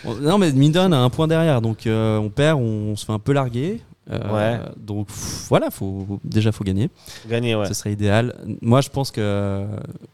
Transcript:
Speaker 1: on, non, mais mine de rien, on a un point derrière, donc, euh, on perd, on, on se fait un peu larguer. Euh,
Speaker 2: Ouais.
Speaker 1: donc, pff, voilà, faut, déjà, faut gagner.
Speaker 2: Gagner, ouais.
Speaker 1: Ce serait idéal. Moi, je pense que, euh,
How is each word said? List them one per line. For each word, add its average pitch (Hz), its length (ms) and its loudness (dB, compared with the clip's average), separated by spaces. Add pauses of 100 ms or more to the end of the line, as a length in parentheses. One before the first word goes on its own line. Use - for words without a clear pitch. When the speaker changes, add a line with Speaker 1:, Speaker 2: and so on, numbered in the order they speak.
Speaker 1:
on, 117 120 -6
non, 147 220 2
mais 170 140 4
mine 143 200 6
de 175 60 2
rien, 190 120 4
on - 20 4
a 139 60 6
un 123 120 6
point 160 160 0
derrière, 160 360 4
donc, 113 240 -2
euh, 110 320 2
on 107 100 -2
perd, 147 320 2
on, 107 320 -2
on 104 40 -4
se - 100 -10
fait 110 60 -2
un 110 60 0
peu 135 140 -2
larguer. 139 480 -2 (300)
Euh, 110 220 -4
Speaker 2:
Ouais. 113 280 0 (180)
Speaker 1:
donc, 104 300 -6
pff, - 400 -10
voilà, 233 220 2
faut, 98 540 -6
déjà, 107 280 2
faut 104 120 -8
gagner. 95 260 0 (380)
Speaker 2:
Gagner, 117 280 0
ouais. 104 100 0
Speaker 1:
Ce 92 80 -4
serait - 180 -6
idéal. 104 420 2 (280)
Moi, 117 200 4
je - 80 -8
pense 135 200 -4
que, 117 120 -4
euh, 101 440 -2 (480)